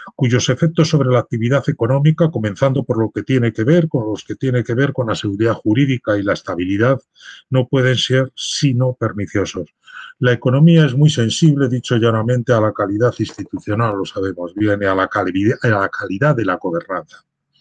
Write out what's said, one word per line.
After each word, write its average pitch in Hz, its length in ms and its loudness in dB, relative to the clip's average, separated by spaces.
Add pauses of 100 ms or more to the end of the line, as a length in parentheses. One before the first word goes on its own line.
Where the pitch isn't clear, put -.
(160)
cuyos 123 340 0
efectos 160 400 2
sobre 139 200 2
la 123 100 4
actividad 120 500 -2
económica, 143 640 2
comenzando 127 520 -2
por 113 160 -2
lo 110 120 0
que 104 100 -6
tiene 120 320 0
que 110 100 -2
ver 160 240 4
con 117 200 -2
los 104 160 -6
que 104 120 -10
tiene 123 280 -2
que 117 100 -4
ver 139 180 0
con 123 160 -4
la 104 80 -2
seguridad 107 380 -2
jurídica 113 640 0
y 98 60 -2
la 98 100 0
estabilidad, 98 680 -2 (520)
no 127 160 0
pueden 127 300 0
ser 131 380 -2
sino 127 640 -2
perniciosos. 98 720 -4 (480)
La 127 140 2
economía 151 560 4
es 120 80 -2
muy 147 160 4
sensible, 139 580 2
dicho 123 280 -2
llanamente, 117 560 0
a 113 60 2
la 107 140 0
calidad 107 460 0
institucional, 107 760 -4
lo 95 100 -4
sabemos 87 500 -8
bien, 104 260 0
y 101 40 -2
a 95 100 2
la 95 120 0
calidad, 98 540 0
a 131 60 0
la 98 220 0
calidad 101 460 -2
de 113 100 -2
la 92 100 -2
gobernanza. 85 680 -8 (380)